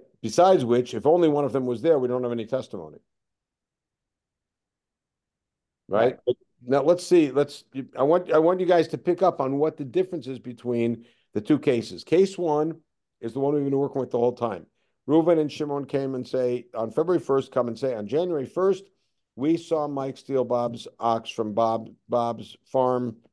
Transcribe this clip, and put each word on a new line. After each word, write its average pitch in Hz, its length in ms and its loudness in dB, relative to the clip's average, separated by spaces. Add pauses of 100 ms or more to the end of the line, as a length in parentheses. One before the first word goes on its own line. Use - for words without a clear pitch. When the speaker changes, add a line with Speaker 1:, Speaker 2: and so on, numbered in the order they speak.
(240)
Speaker 1:
Besides 170 420 4
which, 120 300 0
if 110 100 -6
only 165 240 4
one 147 160 0
of 110 80 -4
them 127 140 -2
was 117 160 -4
there, 156 160 4
we 127 80 0
don't 123 160 -2
have 120 80 -4
any 113 160 -6
testimony. 90 500 -8 (3000)
Right? 113 380 0
Speaker 2:
Right. 123 100 0 (300)
Speaker 1:
Now, 135 160 2
let's 175 240 2
see. 156 260 4
Let's, 139 320 -2 (320)
I 127 60 -4
want, 165 320 2
I 156 60 6
want 175 200 4
you 185 60 -2
guys 170 240 4
to 151 80 -6
pick 175 240 -2
up 170 180 2
on 139 200 -2
what 151 180 0
the 147 80 -10
difference 170 400 -4
is 131 140 -10
between 117 680 -4 (280)
the 107 80 -2
two - 180 2
cases. 110 440 -2
Case 190 340 2
one 160 440 -2 (400)
is 113 120 -8
the 135 60 -8
one 139 140 0
we've 143 100 0
been 139 140 0
working 139 240 -2
with 120 100 -6
the 123 60 -2
whole 120 160 2
time. 107 320 -6 (420)
Reuven 160 320 4
and 151 120 -2
Shimon 143 340 -6
came 135 300 -4
and 123 120 -8
say, 123 460 -2
on 113 180 -4
February 165 300 0
first, 135 300 0
come 120 160 0
and 113 100 -6
say, 131 160 -4
"On 104 140 -6
January 151 400 -2
first, 190 380 -2 (500)
we 151 200 0
saw 156 320 -2
Mike 139 300 -6
steal 135 260 -2
Bob's 120 420 -2 (140)
ox 113 300 0
from 107 240 -6
Bob, 113 360 0 (200)
Bob's 117 560 -4
farm 127 500 0 (180)